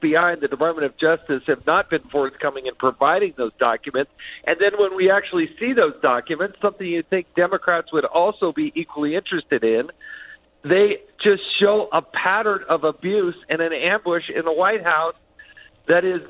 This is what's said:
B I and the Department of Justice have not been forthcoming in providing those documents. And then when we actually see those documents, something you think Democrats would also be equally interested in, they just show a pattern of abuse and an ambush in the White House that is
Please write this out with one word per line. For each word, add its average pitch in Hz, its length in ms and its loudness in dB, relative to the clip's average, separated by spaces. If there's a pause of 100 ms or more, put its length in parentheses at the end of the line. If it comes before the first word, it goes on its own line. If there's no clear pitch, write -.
B 156 160 2
I 175 160 2
and 160 100 -8
the 139 60 0
Department 151 360 -2
of 131 140 -6
Justice 156 480 0
have 143 200 -2
not 180 220 2
been 156 140 -2
forthcoming 135 640 -4
in 123 80 -6
providing 151 600 0
those 117 220 -4
documents. 127 540 -2 (320)
And 170 160 0
then 202 180 4
when 196 160 2
we 190 160 4
actually 185 380 0 (100)
see 247 140 -2
those 180 300 2
documents, 156 580 -2
something 202 260 -2
you 170 160 -2
think 180 320 -2
Democrats 175 560 0
would 151 140 0
also 175 480 0
be 151 220 -4
equally 151 420 -4
interested 156 480 -2
in, 113 260 0 (720)
they 190 360 4 (240)
just 202 200 4 (160)
show 208 320 2
a 160 120 0
pattern 202 680 -2
of 151 160 0
abuse 175 520 -2 (120)
and 160 140 -2
an 165 100 -2
ambush 170 560 -2
in 160 160 -4
the 165 80 -2
White 185 320 0
House 165 300 0 (720)
that 170 160 4
is 180 280 -2